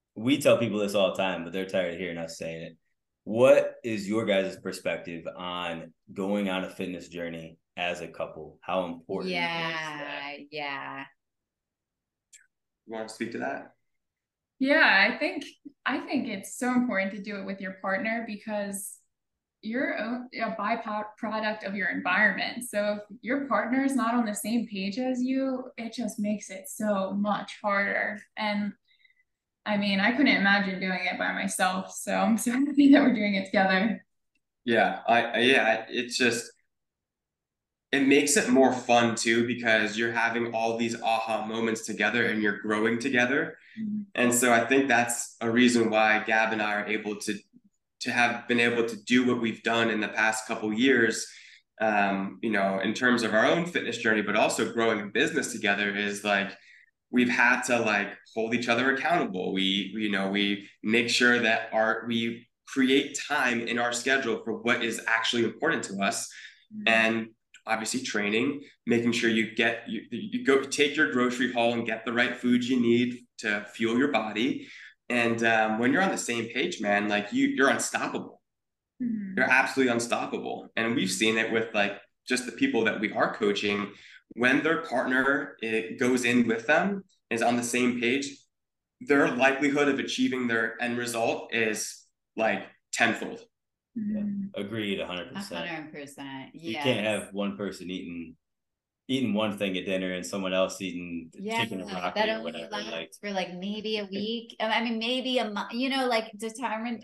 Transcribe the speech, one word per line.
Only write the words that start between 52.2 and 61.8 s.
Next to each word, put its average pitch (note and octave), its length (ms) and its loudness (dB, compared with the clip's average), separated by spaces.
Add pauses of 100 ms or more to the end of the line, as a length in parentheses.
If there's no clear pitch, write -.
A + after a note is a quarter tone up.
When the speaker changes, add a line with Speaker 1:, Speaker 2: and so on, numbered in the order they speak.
Speaker 3:
you A#2 80 -2
know, G2 300 0
in G#2+ 140 0
terms B2 280 2
of G#2 100 -2
our A2+ 140 6
own E3+ 180 2
fitness A#2+ 340 -4
journey, G#2+ 240 2
but G2+ 140 0
also A#2 360 2
growing A2+ 280 2
a G#2 60 -6
business B2+ 460 0
together G2+ 420 0
is, G2+ 300 -4
like, G2 260 0 (600)
we've B2 200 4
had B2 320 4
to, A#2+ 180 2
like, G#2 280 0 (260)
hold A2+ 200 -2
each A#2+ 140 -2
other B2+ 260 2
accountable. A2+ 580 0
We, F#2+ 420 0
you G#2+ 160 -2
know, G2 200 0
we G2+ 380 -2 (140)
make A#2 260 2
sure A#2+ 300 4
that A2+ 340 0
our, A2 360 0